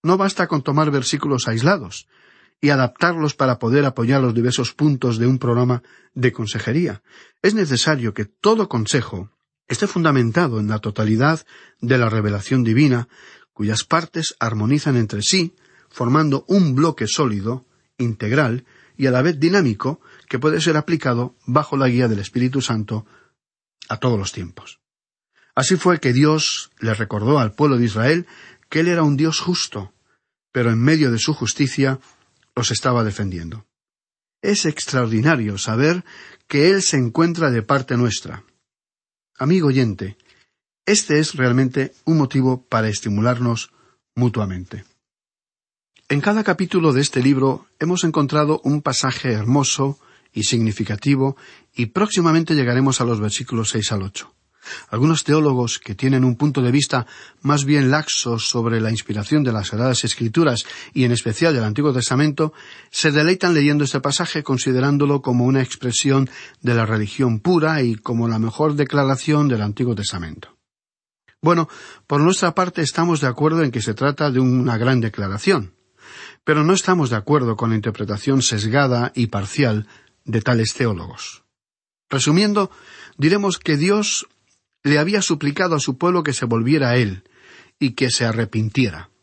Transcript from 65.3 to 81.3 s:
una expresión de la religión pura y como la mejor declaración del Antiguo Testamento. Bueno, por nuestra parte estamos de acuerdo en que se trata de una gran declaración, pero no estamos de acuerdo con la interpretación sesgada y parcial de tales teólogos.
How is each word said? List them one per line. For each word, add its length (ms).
una 180
expresión 640
de 140
la 120
religión 540
pura 420
y 140
como 320
la 100
mejor 360
declaración 760
del 140
Antiguo 320
Testamento. 640
Bueno, 280
por 140
nuestra 340
parte 280
estamos 380
de 60
acuerdo 380
en 80
que 100
se 120
trata 360
de 80
una 400
gran 220
declaración, 720
pero 180
no 100
estamos 380
de 60
acuerdo 400
con 140
la 60
interpretación 640
sesgada 720
y 120
parcial 600
de 160
tales 340
teólogos. 680